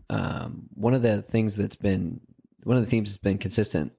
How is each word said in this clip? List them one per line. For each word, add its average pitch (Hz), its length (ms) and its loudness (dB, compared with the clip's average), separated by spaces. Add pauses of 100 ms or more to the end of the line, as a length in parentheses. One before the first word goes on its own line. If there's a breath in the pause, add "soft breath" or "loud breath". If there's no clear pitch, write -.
um, - 680 -6
one 117 200 2
of 127 80 2
the 107 200 2
things 110 340 0
that's 104 200 -2
been, 90 440 0 (440)
one 123 120 2
of 120 80 4
the - 60 -4
themes 107 200 0
that's 101 120 -12
been 98 160 2
consistent, 95 600 -2